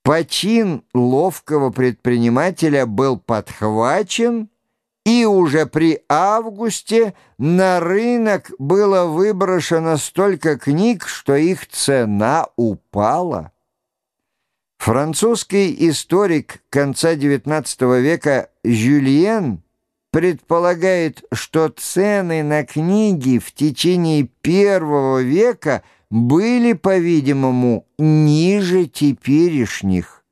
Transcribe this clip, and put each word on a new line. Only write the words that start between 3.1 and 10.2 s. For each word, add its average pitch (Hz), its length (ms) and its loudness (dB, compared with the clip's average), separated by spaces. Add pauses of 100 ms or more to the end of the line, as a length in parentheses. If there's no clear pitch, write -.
подхвачен, 143 1300 -2 (560)
и 233 180 4
уже 165 420 2
при 160 440 0
августе 214 1040 -2 (240)
на 180 420 2
рынок 214 800 -2
было 185 460 2
выброшено 175 920 0
столько 165 600 -2